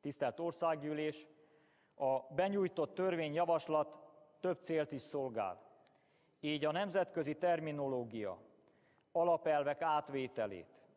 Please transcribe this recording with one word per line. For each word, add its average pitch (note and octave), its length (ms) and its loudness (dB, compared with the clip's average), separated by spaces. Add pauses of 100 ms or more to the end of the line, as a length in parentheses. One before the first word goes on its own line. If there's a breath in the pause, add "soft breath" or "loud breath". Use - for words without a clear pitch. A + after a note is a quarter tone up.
Tisztelt C#3 380 -4
Országgyűlés, D#3 880 -2 (680 soft breath)
a C3 240 2
benyújtott F3+ 720 0
törvényjavaslat E3 1040 0 (420)
több F3+ 240 0
célt D#3 280 0
is C3+ 100 -8
szolgál. A2 600 -4 (800 soft breath)
Így D3+ 260 -2
a D3+ 60 4
nemzetközi E3+ 680 0
terminológia, C3+ 1000 0 (760 soft breath)
alapelvek D#3 720 2
átvételét C3 960 -2 (180)